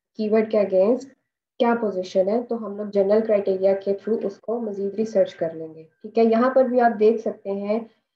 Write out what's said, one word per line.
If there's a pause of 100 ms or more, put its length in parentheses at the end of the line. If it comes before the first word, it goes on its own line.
(160)
keyword
के
against (520)
क्या
position
है,
तो
हम
लोग
general
criteria
के
through
उसको
मज़ीद
research
कर
लेंगे।
ठीक
है,
यहाँ
पर
भी
आप
देख
सकते
हैं (260)